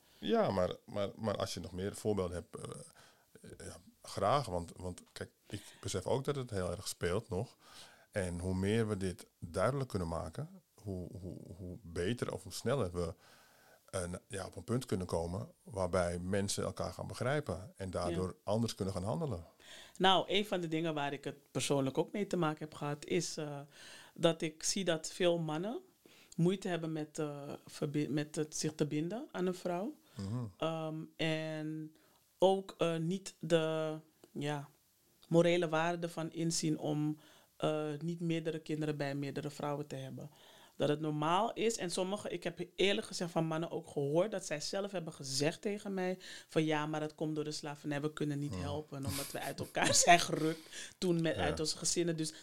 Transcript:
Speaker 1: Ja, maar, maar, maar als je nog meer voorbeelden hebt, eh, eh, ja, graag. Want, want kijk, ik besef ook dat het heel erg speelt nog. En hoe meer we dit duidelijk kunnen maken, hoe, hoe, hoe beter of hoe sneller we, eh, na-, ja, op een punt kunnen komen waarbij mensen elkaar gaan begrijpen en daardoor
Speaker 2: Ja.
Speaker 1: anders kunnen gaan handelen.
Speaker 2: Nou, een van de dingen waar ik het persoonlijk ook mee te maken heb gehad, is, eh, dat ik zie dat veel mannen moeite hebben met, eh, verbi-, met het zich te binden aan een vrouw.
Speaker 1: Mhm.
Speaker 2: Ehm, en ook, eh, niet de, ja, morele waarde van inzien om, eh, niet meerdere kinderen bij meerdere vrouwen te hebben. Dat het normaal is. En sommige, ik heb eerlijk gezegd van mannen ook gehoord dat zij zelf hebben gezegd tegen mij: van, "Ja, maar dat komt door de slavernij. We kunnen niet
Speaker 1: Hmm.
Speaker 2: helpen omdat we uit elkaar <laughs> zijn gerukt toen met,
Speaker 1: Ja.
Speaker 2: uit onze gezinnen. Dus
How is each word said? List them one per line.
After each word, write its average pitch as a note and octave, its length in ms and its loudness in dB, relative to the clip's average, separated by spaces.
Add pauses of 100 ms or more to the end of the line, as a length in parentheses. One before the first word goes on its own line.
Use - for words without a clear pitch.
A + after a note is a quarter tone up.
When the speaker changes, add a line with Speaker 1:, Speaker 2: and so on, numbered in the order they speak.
(180)
Speaker 1:
Ja, G#3 320 4
maar, F#2 340 2
maar, G2+ 320 -2
maar G#2+ 200 0
als - 180 -2
je G2 60 -6
nog F2 120 -8
meer F#2+ 240 -4
voorbeelden F#2+ 400 2
hebt, - 200 -10
eh, - 140 -10 (800)
eh, - 160 -14
ja, - 100 -12 (260)
graag. A#2+ 440 2
Want, F2 300 -2
want F2+ 260 -8 (100)
kijk, - 180 -10 (180)
ik G#2 140 -10 (180)
besef - 260 -4
ook C3 180 2
dat C#3+ 120 0
het B2+ 140 -6
heel F#2 200 0
erg F2 180 -6
speelt F#2+ 400 0
nog. F#2+ 280 -4 (560)
En F2+ 260 -2
hoe F#2 160 0
meer G#2 340 2
we G#2 80 0
dit F#2 300 -4 (120)
duidelijk G#2+ 500 0
kunnen F2 200 -2
maken, E2+ 540 -6 (120)
hoe, F#2 340 -8 (120)
hoe, E2+ 160 -8 (200)
hoe F2+ 260 -10
beter F2+ 500 -2
of - 100 -6
hoe - 100 -14
sneller A2+ 400 0
we, F2 220 -2 (760)
eh, F#2 160 -4
na-, F2+ 220 -6
ja, F#2+ 180 -6
op - 100 -14
een F#2 80 -10
punt B2 220 -2
kunnen F#2 200 -2
komen F2 420 -2 (140)
waarbij F2+ 560 0
mensen G2 460 0
elkaar F2+ 280 -2
gaan - 140 -8
begrijpen A#2 680 -4
en F#2+ 140 -6
daardoor F2 380 0
Speaker 2:
Ja. F2 60 -8 (180)
Speaker 1:
anders A2+ 220 2
kunnen F#2+ 200 -2
gaan F2+ 100 -2
handelen. B2 420 -2 (500)
Speaker 2:
Nou, F3+ 320 6
een G3+ 180 2
van F#3 140 0
de E3 80 -2
dingen D#3+ 260 0
waar C#3+ 180 -2
ik C#3 120 -6
het - 260 -10
persoonlijk C3+ 480 2
ook - 140 0
mee G3+ 140 0
te F#3 100 -2
maken D#3 220 2
heb D#3 160 -10
gehad, D3 300 -4
is, - 320 0
eh, D3 240 -6 (540)
dat E3 280 4
ik D#3 200 -4
zie G3 220 2
dat D#3+ 280 0
veel E3+ 260 4
mannen E3+ 420 -2 (560)
moeite F#3+ 320 4
hebben E3 240 -2
met, D3+ 260 -6
eh, C#3+ 340 -4 (140)
verbi-, D3 420 -2
met D3 280 -2
het D3+ 200 -2
zich D3+ 180 -2
te D#3 120 2
binden E3+ 460 -2
aan F#3 140 0
een F3+ 80 2
vrouw. F#3 420 -4 (200)
Speaker 1:
Mhm. G#2+ 280 -4 (120)
Speaker 2:
Ehm, D#3+ 380 -2 (220)
en D#3 760 -2 (460)
ook, F#3+ 400 6
eh, E3 180 2
niet F#3 420 0
de, D#3+ 600 2 (340)
ja, D3 360 -4 (600)
morele E3+ 400 8
waarde E3+ 400 2
van E3 240 -4
inzien E3 460 2
om, D3+ 400 0 (380)
eh, D#3 320 0 (140)
niet E3+ 180 -4
meerdere E3 400 0
kinderen D#3 360 -2
bij C#3+ 180 -2
meerdere C#3+ 360 -2
vrouwen D3 360 -4
te C#3 100 -8
hebben. C3+ 340 -10 (460)
Dat C#3+ 120 4
het D3+ 120 2
normaal D#3 520 4
is. A3 240 2
En F3 140 -2
sommige, F#3+ 380 -2
ik - 160 -4
heb - 220 -4 (100)
eerlijk G3+ 300 4
gezegd E3+ 240 -4
van D#3+ 160 2
mannen D#3+ 240 0
ook D#3+ 180 -6
gehoord D3+ 420 2
dat F#3+ 160 -4
zij D3 140 -4
zelf G3 320 -2
hebben E3 200 -4
gezegd C#3+ 500 0
tegen G3+ 320 -2
mij: F#3 240 0 (300)
van, D#3+ 160 2
"Ja, D3+ 220 2
maar D#3 140 -2
dat D#3 140 -4
komt D#3 200 -2
door D3+ 100 -2
de D3+ 80 -6
slavernij. D3 480 -4
We D3+ 120 0
kunnen D3 260 0
niet C#3+ 140 -2
Speaker 1:
Hmm. F#2 100 -2
Speaker 2:
helpen C#3 440 -4
omdat C#3 240 -4
we B2+ 100 -6
uit C#3+ 180 -6
elkaar - 420 2
<laughs> - 40 6
zijn F3 160 10
gerukt - 800 -2
toen E3+ 240 4
met, D#3 140 2
Speaker 1:
Ja. - 60 0
Speaker 2:
uit D#3+ 180 2
onze D#3 180 -2
gezinnen. E3 380 2
Dus D#3 160 -2 (100)